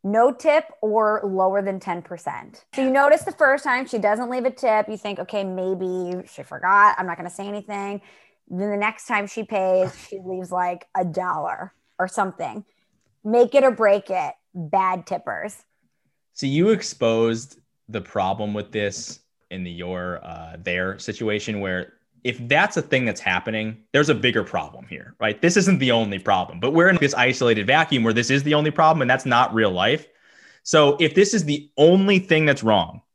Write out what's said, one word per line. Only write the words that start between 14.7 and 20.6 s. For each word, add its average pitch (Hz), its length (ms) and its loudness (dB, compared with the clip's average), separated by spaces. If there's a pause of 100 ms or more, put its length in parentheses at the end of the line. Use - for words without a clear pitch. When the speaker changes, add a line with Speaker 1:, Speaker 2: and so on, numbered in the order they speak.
Speaker 1:
tippers. 170 560 -8 (680)
Speaker 2:
So - 120 -8
you 160 260 2
exposed 113 880 -2 (280)
the 107 140 -8
problem 104 520 -4
with 104 200 -8
this 101 460 -6 (300)
in 92 140 -10
the 87 80 -10
your, 90 540 -8
uh, 82 360 -16